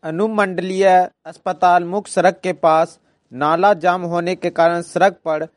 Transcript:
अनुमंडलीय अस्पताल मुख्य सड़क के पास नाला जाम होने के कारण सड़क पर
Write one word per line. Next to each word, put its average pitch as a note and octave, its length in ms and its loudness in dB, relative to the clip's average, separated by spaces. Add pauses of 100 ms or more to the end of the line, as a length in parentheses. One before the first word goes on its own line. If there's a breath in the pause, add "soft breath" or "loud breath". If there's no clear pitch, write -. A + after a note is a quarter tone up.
अनुमंडलीय F#3+ 800 -2 (400)
अस्पताल F3+ 580 0
मुख्य F#3 280 -8
सड़क F3+ 320 0
के F#3 100 -4
पास D#3+ 460 0 (320)
नाला D#3+ 420 0
जाम F3+ 280 -2
होने E3+ 340 -4
के F3 140 -6
कारण E3+ 320 0
सड़क F3+ 320 0 (120)
पर D#3 320 -4